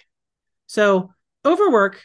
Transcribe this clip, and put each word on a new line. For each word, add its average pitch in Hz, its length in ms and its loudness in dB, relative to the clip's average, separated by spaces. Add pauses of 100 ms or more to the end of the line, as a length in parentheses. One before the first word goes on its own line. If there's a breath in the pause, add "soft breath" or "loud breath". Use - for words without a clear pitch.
(680)
So 196 440 -2 (320)
overwork 269 600 0